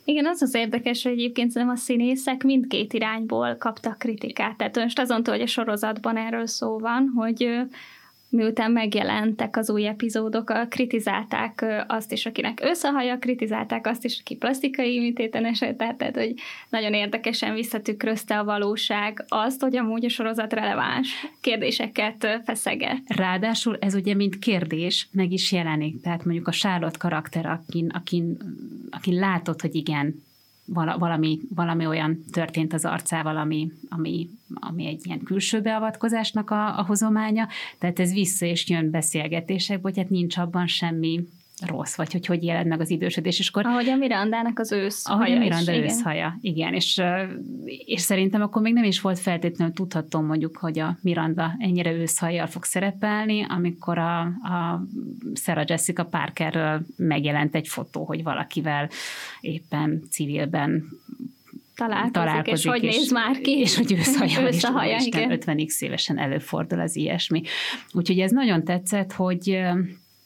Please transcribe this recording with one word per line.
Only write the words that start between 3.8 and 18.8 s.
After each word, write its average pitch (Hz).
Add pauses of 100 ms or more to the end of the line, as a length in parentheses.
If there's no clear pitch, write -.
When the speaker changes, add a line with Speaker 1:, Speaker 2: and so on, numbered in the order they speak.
Speaker 1:
kritikát. 220
Tehát 208
most 233
azon 240
túl, 226
hogy 220
a 240
sorozatban 220
erről 226
szó 226
van, 240
hogy, 226
ö, 240 (720)
miután 226
megjelentek 220
az 220
új 208
epizódok, 220
ö, 233
kritizálták, 220
ö, 220 (100)
azt 220
is, -
akinek -
ősz 339
a 285
haja, 254
kritizálták 226
azt 233
is, 233
aki -
plastikai 262
műtéten 233
esett 233
át, 233
tehát, -
hogy 226 (360)
nagyon 214
érdekesen 214
visszatükrözte 220
a 208
valóság 208